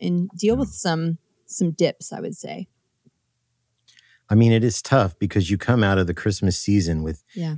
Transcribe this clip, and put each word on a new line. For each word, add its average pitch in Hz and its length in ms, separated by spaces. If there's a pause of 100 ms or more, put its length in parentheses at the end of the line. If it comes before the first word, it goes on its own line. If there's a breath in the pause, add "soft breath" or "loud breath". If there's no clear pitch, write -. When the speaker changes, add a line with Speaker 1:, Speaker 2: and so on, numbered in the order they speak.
Speaker 1:
and 175 340
deal 214 200
Speaker 2:
Yeah. 269 40
Speaker 1:
with 254 80
some, 165 480 (300)
some 175 240
dips, - 420
I - 80
would - 160
say. - 320 (1600 soft breath)
Speaker 2:
I 104 40
mean, 113 180
it 113 120
is - 160
tough 110 380
because 95 320
you 98 80
come 120 260
out 98 140
of 90 80
the 85 80
Christmas 98 440
season 85 440
with 78 200 (120)
Speaker 1:
Yeah. 160 240